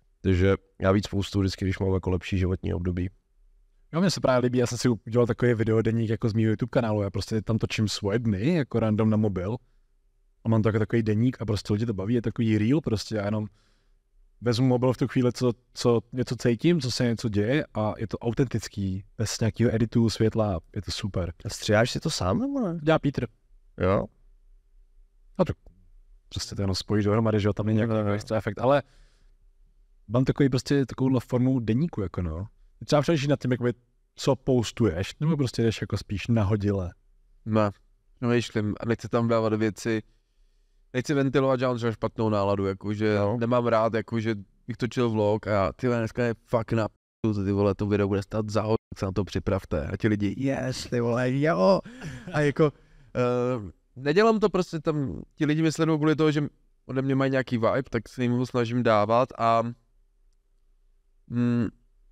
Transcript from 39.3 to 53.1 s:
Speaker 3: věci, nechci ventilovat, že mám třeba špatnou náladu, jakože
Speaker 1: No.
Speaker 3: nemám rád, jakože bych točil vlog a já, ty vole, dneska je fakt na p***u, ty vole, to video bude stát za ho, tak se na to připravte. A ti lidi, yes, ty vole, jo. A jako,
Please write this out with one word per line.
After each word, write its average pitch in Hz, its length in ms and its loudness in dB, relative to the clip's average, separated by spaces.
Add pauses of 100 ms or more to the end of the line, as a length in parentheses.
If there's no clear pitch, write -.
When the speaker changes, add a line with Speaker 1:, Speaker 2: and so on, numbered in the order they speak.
Speaker 3:
věci, 110 500 0 (920)
nechci 127 200 -2
ventilovat, 135 460 2
že 131 80 0
mám 127 100 -2
třeba 117 140 0
špatnou 110 380 -2
náladu, 101 360 2
jakože 104 520 0
Speaker 1:
No. 101 200 0
Speaker 3:
nemám 120 300 0
rád, 113 260 4
jakože 113 420 -2 (320)
bych 117 100 -10
točil 120 320 -2
vlog 107 380 0
a - 20 -2
já, 98 240 0
ty - 140 -4
vole, 120 120 2
dneska 113 240 -4
je 117 120 -2 (100)
fakt 117 280 -2
na 113 140 2
p***u, - 580 -4
ty 98 60 2
vole, 98 240 4
to 104 120 -2
video 101 200 2
bude 98 160 0
stát 107 260 -6
za 104 120 0
ho, 110 140 0 (180)
tak - 60 -16
se 107 60 -4
na 95 60 -2
to 95 120 -2
připravte. 90 640 -4
A 95 100 -6
ti - 100 0
lidi, 104 300 0
yes, 131 520 -4
ty 123 100 -2
vole, 120 400 0
jo. 170 400 2 (540)
A 151 80 0
jako, 147 320 2 (420)